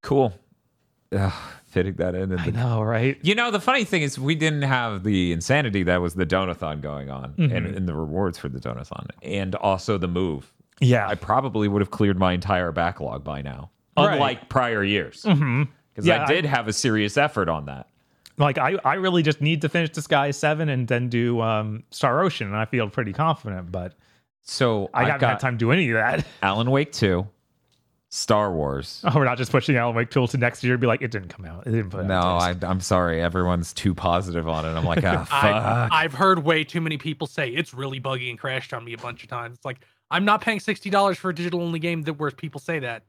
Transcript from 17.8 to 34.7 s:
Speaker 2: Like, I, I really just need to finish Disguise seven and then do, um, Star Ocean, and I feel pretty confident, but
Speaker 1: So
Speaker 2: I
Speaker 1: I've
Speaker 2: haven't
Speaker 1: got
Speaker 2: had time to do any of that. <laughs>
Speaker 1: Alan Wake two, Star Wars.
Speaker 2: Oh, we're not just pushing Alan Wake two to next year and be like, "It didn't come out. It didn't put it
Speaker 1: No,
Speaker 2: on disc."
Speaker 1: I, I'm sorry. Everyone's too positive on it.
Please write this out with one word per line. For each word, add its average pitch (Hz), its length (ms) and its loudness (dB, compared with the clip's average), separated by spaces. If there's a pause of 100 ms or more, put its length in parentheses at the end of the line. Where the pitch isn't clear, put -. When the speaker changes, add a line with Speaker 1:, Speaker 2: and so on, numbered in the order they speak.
Speaker 2:
Like, 143 220 4
I, 151 260 2
I 135 100 4
really 185 300 2
just 151 160 2
need 151 220 2
to 160 60 0
finish 165 220 0
Disguise 147 460 0
seven 156 320 0
and 127 180 0
then 123 220 0
do, 120 320 0
um, 107 500 -2
Star 135 320 2
Ocean, 160 260 -2
and 101 80 -4
I 107 100 0
feel 113 220 0
pretty 107 240 -4
confident, 98 600 -2
but 90 220 -8 (480)
Speaker 1:
So 110 520 0
Speaker 2:
I 127 60 0
Speaker 1:
I've 131 80 4
Speaker 2:
haven't 139 140 0
Speaker 1:
got 123 80 4
Speaker 2:
had 104 100 -2
time 127 140 0
to 113 40 -6
do 117 140 2
any 165 180 2
of 113 60 0
that. 131 280 2 (100)
<laughs> - 80 -8
Speaker 1:
Alan 104 280 2
Wake 139 220 2
two, 95 340 2 (840)
Star 104 420 2
Wars. 71 520 -4
Speaker 2:
Oh, - 120 2
we're 143 80 6
not 123 140 0
just 127 120 -2
pushing 139 240 2
Alan 120 220 0
Wake 117 140 0
two 131 180 2
to 135 100 -2
next 120 240 0
year 123 120 2
and 120 60 0
be 123 60 2
like, 120 160 2
"It 120 80 -4
didn't 98 200 -6
come 95 140 -16
out. 85 220 -12
It 113 60 -2
didn't 107 180 0
put 95 120 -6
it 98 40 -2
Speaker 1:
No, 92 140 2
Speaker 2:
on 90 340 2
disc." 87 100 -6
Speaker 1:
I, 87 60 -2
I'm 92 100 2
sorry. 87 400 2
Everyone's 87 520 0
too 101 200 0
positive 87 560 0
on 80 160 -2
it. 80 140 -4